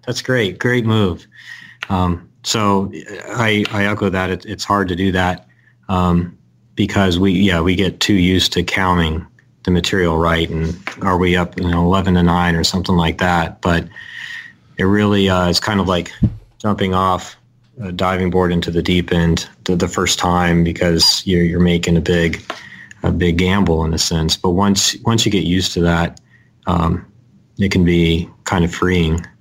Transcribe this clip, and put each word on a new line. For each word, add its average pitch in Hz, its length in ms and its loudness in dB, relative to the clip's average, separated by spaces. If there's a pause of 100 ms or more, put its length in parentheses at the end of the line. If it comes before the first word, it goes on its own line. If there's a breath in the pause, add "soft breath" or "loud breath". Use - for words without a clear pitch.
that's 123 160 -6
great, 110 380 0
great 120 260 0
move." 107 400 0 (640 loud breath)
Um, 90 400 -2 (140)
so 101 480 0 (380)
I, 110 420 0
I 104 140 -2
echo 101 240 0
that. 92 200 -2
It, 92 160 -6
it's 101 200 -10
hard 101 240 0
to 90 60 -2
do 95 180 0
that, 90 340 -2 (400 soft breath)
um, 87 500 0 (380)
because 98 420 0
we, 95 140 2
yeah, 90 300 2
we 87 140 2
get 90 260 -2
too 110 120 0
used 90 400 2
to 90 100 0
counting 85 640 0 (380)
the 92 80 0
material 87 460 0
right, 82 320 0
and 82 280 -4 (240)
are 92 160 0
we 90 200 2
up, 87 220 -2
you 90 100 -2
know, 87 160 2
eleven 90 300 2
to 87 80 4
nine 87 320 2
or 82 80 0
something 90 340 0
like 82 220 0
that. 87 420 0
But 85 260 0 (880 loud breath)
it 95 80 0
really, 101 440 2
uh, 90 180 2
is 87 120 0
kind 104 200 -2
of 90 80 0
like 90 240 -2 (460)
jumping 101 360 -2
off 92 440 -2 (420)
a 95 120 -8
diving 92 400 -2
board 90 200 2
into 85 200 -2
the 82 100 0
deep 90 300 0
end 82 360 2 (180)
the, 92 100 0
the 87 120 0
first 90 320 -2
time, 87 440 2
because 85 600 0
you're, 87 180 2
you're 85 160 0
making 87 380 2
a 82 40 2
big, 85 400 0 (600 loud breath)
a 87 80 0
big 85 260 2
gamble 90 480 2
in 80 80 -2
a 80 60 -2
sense. 80 380 0
But 92 140 -2
once, 98 520 0
once 113 220 2
you 107 60 0
get 95 120 0
used 90 300 0
to 90 80 -2
that, 85 380 0 (460 soft breath)
um, - 400 0 (540)
it 98 120 0
can 90 140 2
be 85 420 2 (180)
kind 85 200 0
of - 80 -4
freeing. 85 500 0 (180)